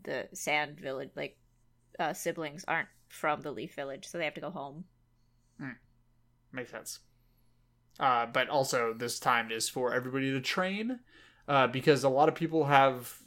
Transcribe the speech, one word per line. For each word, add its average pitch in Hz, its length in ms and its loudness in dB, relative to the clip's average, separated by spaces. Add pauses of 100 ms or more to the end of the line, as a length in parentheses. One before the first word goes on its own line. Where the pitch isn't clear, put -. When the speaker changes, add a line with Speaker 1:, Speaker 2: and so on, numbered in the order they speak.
Speaker 1:
the 135 300 -8
sand 147 480 -4
village, 135 340 -8
like, 147 240 -10 (600)
uh, 160 140 0
siblings 165 540 -6
aren't 160 220 -2 (200)
from 151 340 -2
the 143 100 -8
Leaf 123 220 -10
Village, 139 340 -10
so 175 100 -10
they 165 60 -2
have 147 100 -4
to 165 60 -14
go 151 100 -8
home. 147 360 -12 (720)
Speaker 2:
Hmm. 135 140 -10 (800)
Makes 127 200 -8
sense. - 260 -10 (1000)
Uh, 120 280 2
but 123 220 0
also, 127 460 0
this 120 260 -4
time 117 320 2
is 113 160 -2
for 123 240 -2
everybody 131 400 -2
to 135 80 -2
train, 208 600 -4 (460)
uh, 135 200 6
because 131 360 4
a 135 60 4
lot 139 200 6
of 156 60 4
people 160 320 0
have 135 600 4